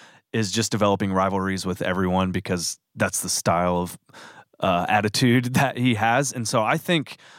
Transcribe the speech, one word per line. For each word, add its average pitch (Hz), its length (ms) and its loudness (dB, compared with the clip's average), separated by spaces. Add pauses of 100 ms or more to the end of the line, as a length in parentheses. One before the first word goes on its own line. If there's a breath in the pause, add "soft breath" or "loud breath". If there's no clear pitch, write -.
(320 loud breath)
is 107 200 -2
just 110 180 -2
developing 101 420 2
rivalries 95 540 0
with 90 160 -4
everyone 92 480 0
because 90 480 -4 (160)
that's - 260 -2
the 92 80 -6
style 90 500 0
of, 90 200 -4 (640 loud breath)
uh, 87 280 2
attitude 120 680 2
<laughs> - 0 -
that 135 220 2
he 123 180 2
has. 117 380 2
And 120 140 -6
so 113 160 0
I 127 140 0
think, 165 400 -2 (220 loud breath)